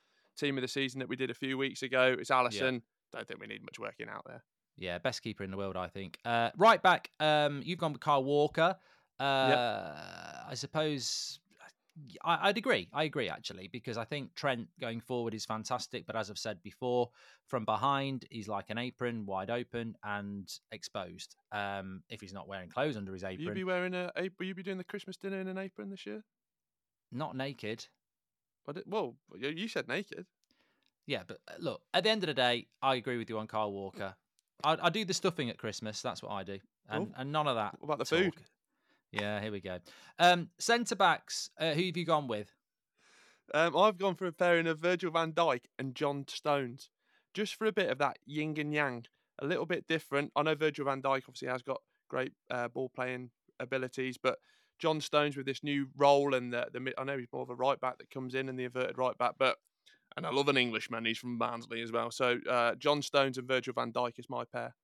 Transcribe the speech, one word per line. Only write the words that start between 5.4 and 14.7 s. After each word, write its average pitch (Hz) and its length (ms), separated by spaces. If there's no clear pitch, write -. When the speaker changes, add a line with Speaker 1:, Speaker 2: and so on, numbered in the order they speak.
Speaker 2:
in 95 80
the 98 60
world, 98 200
I 90 100
think. 95 380
Uh, 117 320
right 208 240
back, 175 380
um, 147 440
you've 175 160
gone 156 140
with 131 80
Kyle 143 220
Walker. 151 520
Uh, 135 300
Speaker 1:
Yep. 92 1000
Speaker 2:
I - 60
suppose 147 840
I, 170 240
I'd 208 80
agree. 190 340
I 147 120
agree, 131 260
actually, 95 380
because 117 320
I - 40
think 143 300
Trent 123 340